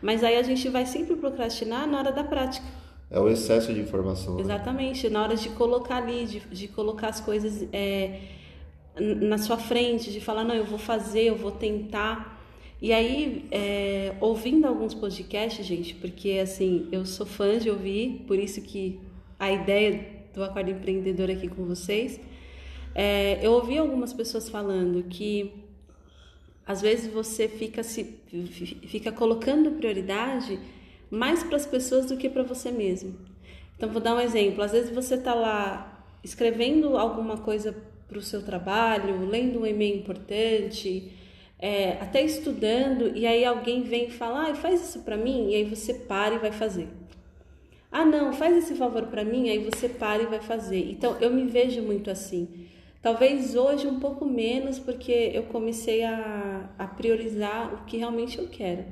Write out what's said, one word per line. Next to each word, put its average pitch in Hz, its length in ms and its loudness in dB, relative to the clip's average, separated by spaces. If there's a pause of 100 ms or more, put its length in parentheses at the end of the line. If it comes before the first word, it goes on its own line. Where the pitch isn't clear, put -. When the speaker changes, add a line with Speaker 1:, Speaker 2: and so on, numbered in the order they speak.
Speaker 1:
mas 220 220 2
aí 233 140 6
a 247 40 4
gente 254 280 2
vai 254 180 0
sempre 330 300 0
procrastinar 247 720 -2
na 285 120 0
hora 269 120 2
da 277 120 -2
prática. 262 420 -2 (460)
Speaker 2:
É - 80 2
o 101 100 6
excesso 113 420 4
de 107 100 0
informação, 92 560 -2
né? - 40 -2
Speaker 1:
Exatamente, 254 680 -2
na 208 140 2
hora 220 140 2
de 226 140 -4
colocar 240 480 0
ali, 240 280 -4
de, 208 140 -8
de 190 280 -10
colocar 214 420 -4
as 220 100 -6
coisas, 214 520 -2
é, 196 480 -2 (760)
n-, 214 180 2 (120)
na 214 100 4
sua 220 200 0
frente, 240 540 0
de 208 100 -8
falar, 220 240 -2
"Não, 233 100 0
eu 220 100 2
vou 214 140 -6
fazer, 208 460 0
eu 220 100 4
vou 202 160 -4
tentar." 214 920 -4 (400)
E 220 120 2
aí, 247 580 2
é, 196 720 -2
ouvindo 247 440 4
alguns 220 280 0
podcasts, 202 720 -4
gente, 170 300 -4
porque, 190 460 -4
assim, 190 500 0
eu 185 140 -2
sou 196 220 -6
fã 208 320 2
de 220 100 0
ouvir, 202 580 -2
por 190 120 2
isso 202 220 -4
que 190 380 -6 (380)
a 196 140 0
ideia 196 520 4 (300)
do 196 100 -6
Acordo 190 280 -4
Empreendedor 185 580 -2
aqui 180 200 -2
com 185 160 -8
vocês, 202 540 -2 (760)
é, 202 500 2
eu 220 60 6
ouvi 240 260 4
algumas 262 360 0
pessoas 226 360 -4
falando 185 540 0
que 202 480 -2 (1120)
às 190 160 -2
vezes 226 300 2
você 220 360 0
fica 220 360 -4
se, 220 200 -6 (260)
fi-, 175 580 -8
fica 214 240 -4
colocando 254 600 4
prioridade 208 880 -2 (520)
mais 262 340 2
pras 285 220 0
pessoas 254 420 2
do 269 100 -2
que 262 120 0
pra 262 140 0
você 254 280 -4
mesmo. 190 440 -2 (600)
Então, 214 140 -4
vou 220 120 0
dar 226 140 4
um 240 60 2
exemplo. 208 420 2
Às 202 80 0
vezes 233 180 4
você 254 280 0
tá 254 160 0
lá 214 680 -2 (200)
escrevendo 254 720 4
alguma 226 400 0
coisa 214 380 -2 (320)
pro 208 140 -10
seu 196 220 -6
trabalho, 196 840 0
lendo 233 340 2
um 220 40 0
e-mail 208 320 2
importante, 202 1120 -2 (480)
é, 196 400 0
até 269 240 2
estudando, 254 920 2
e 226 120 0
aí 233 160 6
alguém 240 400 2
vem 240 240 0
e 233 40 -8
fala, 247 340 -2
"Ai, 302 100 0
faz 349 340 2
isso - 120 -10
pra 214 160 -4
mim", 233 340 0
e 214 40 2
aí 214 100 4
você 220 280 -6
para 214 420 0
e 226 40 -2
vai 214 120 0
fazer. 190 360 -4 (1040)
"Ah, 311 140 4
não, 294 280 6
faz 330 240 6
esse 330 180 2
favor 226 320 2
pra 208 160 -2
mim", 240 260 2
aí 214 100 2
você 220 300 -2
para 214 340 0
e - 40 2
vai 220 120 -2
fazer. 190 520 -2
Então, 240 280 0
eu 233 100 6
me 254 160 4
vejo 240 360 4
muito 208 280 -2
assim. 180 380 -4 (540)
Talvez 233 540 4
hoje 277 320 4
um 262 120 -2
pouco 277 260 -4
menos, 254 540 0
porque 240 540 0
eu 226 100 -2
comecei 226 600 -2
a, 208 760 -4
a 196 100 -6
priorizar 220 840 -2
o - 120 -12
que 226 120 -6
realmente 233 400 -4
eu 349 100 -6
quero. 185 440 -4